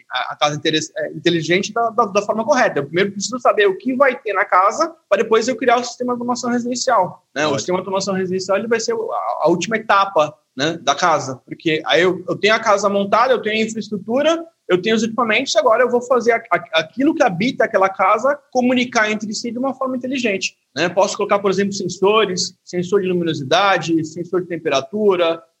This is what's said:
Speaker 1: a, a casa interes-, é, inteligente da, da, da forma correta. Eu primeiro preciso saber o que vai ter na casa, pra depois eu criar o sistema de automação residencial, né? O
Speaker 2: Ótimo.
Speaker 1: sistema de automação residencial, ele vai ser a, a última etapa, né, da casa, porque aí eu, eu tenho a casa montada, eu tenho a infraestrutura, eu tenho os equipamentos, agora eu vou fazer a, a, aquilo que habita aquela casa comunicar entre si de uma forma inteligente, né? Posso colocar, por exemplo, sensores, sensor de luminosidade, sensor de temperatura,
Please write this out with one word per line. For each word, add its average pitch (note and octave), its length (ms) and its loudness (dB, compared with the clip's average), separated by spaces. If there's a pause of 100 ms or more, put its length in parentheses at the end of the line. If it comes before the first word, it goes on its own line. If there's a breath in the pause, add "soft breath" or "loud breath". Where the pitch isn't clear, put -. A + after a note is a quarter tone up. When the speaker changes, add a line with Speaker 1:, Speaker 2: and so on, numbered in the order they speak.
(100)
Speaker 1:
a, B2+ 220 -6
a - 40 -16
casa D3 200 0
interes-, D#3 400 -2
é, D3+ 160 -6
inteligente E3+ 580 0
da, A#3 200 -2
da, A3+ 160 0
da G3+ 160 0
forma G#3+ 220 -2
correta. A#3 340 2
Eu C#3 80 -2
primeiro G3 260 0
preciso G#3 260 0
saber G#3 280 4
o F#3+ 100 2
que B3+ 180 -4
vai C4 240 2
ter G3+ 140 -6
na G3 140 0
casa, A3 480 2 (120)
pra G3+ 160 2
depois A3+ 240 2
eu B3+ 100 -2
criar A#3+ 200 2
o B3 80 0
sistema B3 300 -6
de A#3+ 60 -6
automação A#3+ 300 -4
residencial, A#3+ 840 -2
né? C#3 80 -2
O D3+ 60 2
Speaker 2:
Ótimo. C#3 100 0
Speaker 1:
sistema F3+ 180 -2
de F#3 40 -2
automação F#3+ 340 -4
residencial, F#3 420 -2
ele A3 120 -2
vai A3+ 120 0
ser A#3 140 -2
a, - 20 -4 (460)
a D3+ 60 4
última F3+ 280 0
etapa, G3 580 2 (220)
né, D#3 260 -2
da C3+ 100 0
casa, C#3 440 0 (100)
porque D#3 400 -4
aí D3+ 160 4
eu, F3 260 0
eu F3 60 -2
tenho G#3+ 180 2
a A3+ 60 2
casa G#3 300 2
montada, G#3 440 2
eu A3 80 0
tenho A3 220 -2
a - 20 0
infraestrutura, A3+ 800 -2 (220)
eu F3+ 160 2
tenho A3 140 0
os A#3 80 0
equipamentos, A3+ 500 -2
agora B3+ 300 4
eu A#3+ 40 2
vou A#3+ 140 0
fazer A#3 300 0
a, A3+ 180 0
a, E3+ 300 0
aquilo C4+ 340 0
que D#4+ 80 2
habita A#3 420 0
aquela F#3+ 240 2
casa A3+ 480 0 (140)
comunicar B3 580 2
entre G#3+ 240 -4
si A#3 200 -8
de A#3 60 -8
uma C4 140 -2
forma C4 240 -4
inteligente, B3 600 -4 (180)
né? E3 140 0
Posso F#3+ 280 0
colocar, G3+ 220 0
por G3 140 0
exemplo, G3 200 -2
sensores, F#3+ 920 0
sensor F3+ 360 -2
de F3+ 60 -4
luminosidade, E3 1000 0
sensor F3 360 -6
de F3 80 -8
temperatura, E3 920 0 (200)